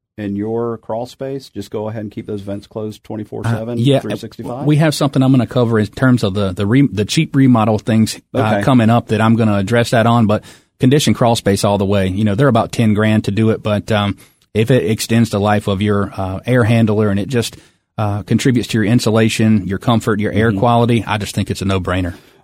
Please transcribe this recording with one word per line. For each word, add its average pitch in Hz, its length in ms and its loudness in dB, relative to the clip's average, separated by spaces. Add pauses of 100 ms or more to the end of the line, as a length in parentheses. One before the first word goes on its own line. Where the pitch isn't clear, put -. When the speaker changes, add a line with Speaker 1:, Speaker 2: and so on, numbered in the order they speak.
(160)
Speaker 1:
in 101 200 -6
your 113 420 -4
crawl 113 280 -8
space, 135 420 -12
just 101 220 -12
go 107 180 -6
ahead 110 140 -10
and 107 100 -10
keep - 140 -12
those 107 160 -8
vents 98 240 -12
closed 107 380 -12
twenty-four 110 400 -12
seven, 113 340 -6
Speaker 2:
Uh, 113 40 -2
yeah, 131 180 2
Speaker 1:
three 110 160 -6
sixty-five? 120 500 -12
Speaker 2:
we 151 100 4
have 151 180 2
something 143 280 0
I'm 131 100 4
gonna 123 140 4
cover 117 320 0
in 107 80 0
terms 123 360 2
of 98 120 -2
the, 98 180 -2
the 101 140 -4
re-, 131 200 4
the 101 180 -2
cheap - 300 -2
remodel 113 440 4
things, 110 420 0 (140)
uh, - 40 -2
Speaker 1:
Okay. 107 240 0
Speaker 2:
coming 120 280 4
up 117 180 2
that 107 120 0
I'm 113 160 4
gonna 110 220 0
address 113 320 0
that 113 160 2
on, 117 200 4
but 104 180 0 (340)
condition 127 360 2
crawl 120 220 2
space 101 280 -2
all 104 140 2
the 101 60 0
way. 98 240 0
You 95 160 -2
know, 104 100 0
they're 135 140 2
about 113 240 2
ten 110 220 0
grand 107 300 2
to - 80 -2
do 110 180 2
it, - 120 -2
but, 104 280 -2
um, 101 260 0 (360)
if 110 180 0
it 123 180 2
extends 110 420 0
the 101 100 -2
life 104 260 0
of 98 160 -2
your, 101 340 -2
uh, 95 300 -6
air 123 160 2
handler 110 480 2
and 98 80 -2
it 95 100 -4
just, 120 280 -4 (420)
uh, 104 240 -4
contributes 117 460 0
to 113 100 -2
your 107 60 2
insulation, 110 840 2
your 92 120 -4
comfort, 110 420 0
your 104 120 -2
air 110 180 2
Speaker 1:
Mm-hmm. 98 100 -2
Speaker 2:
quality, 120 440 2
I 104 140 -4
just 104 160 -8
think 101 160 -4
it's 92 120 -6
a - 20 -6
no-brainer. 92 500 -2 (300)